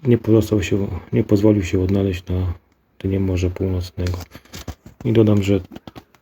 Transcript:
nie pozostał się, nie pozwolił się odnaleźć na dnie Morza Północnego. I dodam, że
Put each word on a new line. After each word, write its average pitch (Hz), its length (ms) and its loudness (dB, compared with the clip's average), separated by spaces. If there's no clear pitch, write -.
nie 120 160 4
pozostał 107 440 2
się, 98 260 -2
nie 117 120 0
pozwolił 104 380 2
się 92 200 -2
odnaleźć 95 440 -2
na 92 280 -2
dnie 95 220 -2
Morza 92 300 0
Północnego. 90 680 -4
I 117 80 0
dodam, 107 300 4
że 98 180 0